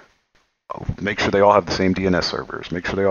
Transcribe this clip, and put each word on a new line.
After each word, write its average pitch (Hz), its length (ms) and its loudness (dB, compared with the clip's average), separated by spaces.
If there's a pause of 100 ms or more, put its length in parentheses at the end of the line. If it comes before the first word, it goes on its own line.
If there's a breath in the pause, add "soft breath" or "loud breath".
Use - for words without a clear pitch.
(1000 loud breath)
make 101 180 -6
sure - 120 -2
they 98 100 4
all 101 120 8
have 98 140 4
the 87 60 -6
same 92 200 2
D 95 140 -2
N 92 80 2
S 82 140 0
servers, - 420 -10
make 87 160 -6
sure - 100 -6
they 98 80 0
all 95 60 4